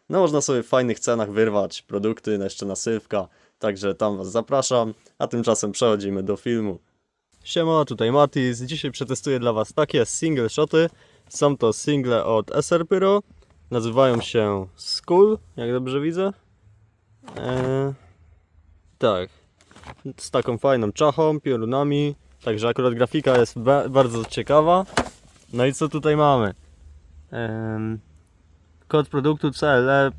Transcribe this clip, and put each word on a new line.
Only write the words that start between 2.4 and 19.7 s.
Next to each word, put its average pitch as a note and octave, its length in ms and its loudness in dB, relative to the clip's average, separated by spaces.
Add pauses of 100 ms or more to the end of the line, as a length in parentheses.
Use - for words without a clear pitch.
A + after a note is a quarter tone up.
jeszcze G2 220 -8
nasypka, G2+ 640 -4 (320)
także G2 360 -4
tam G#2 220 -2
was F#2+ 140 -10
zapraszam, A#2 640 0 (260)
a C3 80 -2
tymczasem A2+ 440 0
przechodzimy G2 520 0
do G2 140 -4
filmu. G#2+ 420 -4 (640)
Siema, D#3+ 420 0
tutaj A2+ 260 -2
Matis. C3 500 0
Dzisiaj C#3 300 -8
przetestuję B2+ 480 -4
dla A#2+ 140 0
was A2 200 -2
takie C#3+ 320 2
single C#3 440 -2
shoty. D#3+ 400 2 (400)
Są D3 280 2
to A2 160 2
single B2 520 0
od A2 300 0
S - 160 0
R E3+ 160 0
Pyro. G3 360 2 (480)
Nazywają A#2+ 500 2
się G#2 540 0
Skull, G3+ 640 2 (180)
jak A#2+ 160 -4
dobrze B2+ 300 -2
widzę. F3+ 320 -2 (1040)
Eee, C3 560 -2 (1040)
tak. F#2+ 320 0 (880)